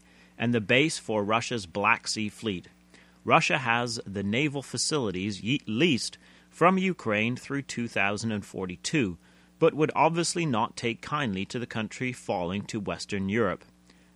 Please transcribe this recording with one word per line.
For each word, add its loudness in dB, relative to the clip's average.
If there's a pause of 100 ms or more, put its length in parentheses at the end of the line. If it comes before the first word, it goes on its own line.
(380)
and 2
the 4
base 4
for -2
Russia's 0
Black 2
Sea -2
Fleet. -4 (560)
Russia 4
has 0
the -4
naval 0
facilities -2
ye-, 0
leased 2 (320)
from 4
Ukraine 0
through -6
two -6
thousand 0
and -4
forty-two, -2 (400)
but 4
would 2
obviously 2
not 0
take -2
kindly -2
to -8
the -6
country -6
falling -2
to -4
Western -4
Europe. 0 (520)